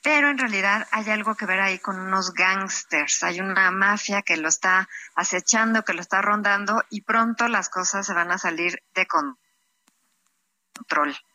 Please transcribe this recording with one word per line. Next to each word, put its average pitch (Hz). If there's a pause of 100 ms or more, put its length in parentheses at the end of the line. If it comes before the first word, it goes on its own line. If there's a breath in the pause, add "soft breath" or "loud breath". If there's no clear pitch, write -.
pero 294
en 277
realidad 202
hay 214
algo 214
que 208
ver 185
ahí 190
con 190
unos 190
gángsters, 185
hay 175
una 190
mafia 202
que 165
lo 160
está 185 (260 loud breath)
acechando, 220
que 190
lo 170
está 190
rondando 202
y 208
pronto 226
las 220
cosas 190
se 196
van 175
a 185
salir 175 (140)
de 185
control. - (180)